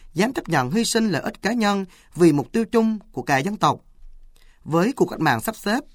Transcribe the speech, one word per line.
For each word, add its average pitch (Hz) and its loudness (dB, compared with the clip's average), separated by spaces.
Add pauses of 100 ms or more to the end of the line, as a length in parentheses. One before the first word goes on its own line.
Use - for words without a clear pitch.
(140)
dám 214 0
chấp - -8
nhận 135 0
hy 226 0
sinh 220 0
lợi 170 -2
ích - -8
cá 202 -2
nhân 202 0 (300)
vì 165 6
mục 143 -4
tiêu 226 0
chung 220 0 (140)
của 123 -8
cả 135 0
dân 196 -4
tộc. 151 0 (840)
Với 170 0
cuộc 190 2
cách - -6
mạng 131 2
sắp 220 -6
xếp, 220 -2 (140)